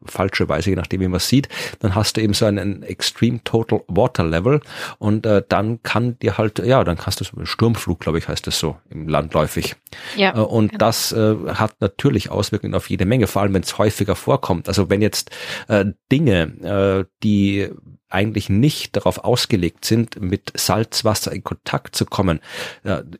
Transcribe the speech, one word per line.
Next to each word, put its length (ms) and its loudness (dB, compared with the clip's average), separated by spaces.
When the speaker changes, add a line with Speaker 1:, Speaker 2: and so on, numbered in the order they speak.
Speaker 1:
falsche 420 0
Weise, 220 0
je 60 2
nachdem, 260 -2
wie 60 0
man 120 0
sieht, 300 2
dann 140 2
hast 220 0
du 60 0
eben 100 2
so 140 2
einen 380 -2
Extreme 600 -2
Total 420 0
Water 380 2
Level 380 2
und, 280 0
äh, 200 4
dann 360 0
kann 380 -2
dir 180 0
halt, 220 0
ja, 240 4
dann 120 0
kannst 240 -6
du 40 -6
so 120 -12
einen 80 -8
Sturmflug, 540 0
glaub 160 -2
ich, 140 -2
heißt 180 -6
das 140 -2
so, 160 -2
im 180 -10
landläufig. 640 0
Speaker 2:
Ja, 200 0
Speaker 1:
Äh, 40 4
und 280 2
Speaker 2:
genau. 100 -8
Speaker 1:
das, 320 2
äh, 240 4
hat 260 -2
natürlich 500 0
Auswirkungen 460 -2
auf 120 -4
jede 180 0
Menge, 200 4
vor 160 0
allem 120 2
wenn's 220 -2
häufiger 380 2
vorkommt. 540 0
Also 200 2
wenn 140 2
jetzt, 280 -2
äh, 180 4
Dinge, 920 2
äh, 60 -20
die 440 2
eigentlich 400 0
nicht 480 2
darauf 280 0
ausgelegt 600 0
sind, 360 0
mit 340 -4
Salzwasser 800 -2
in 100 -8
Kontakt 540 -8
zu 100 0
kommen, 320 2
äh, 180 -2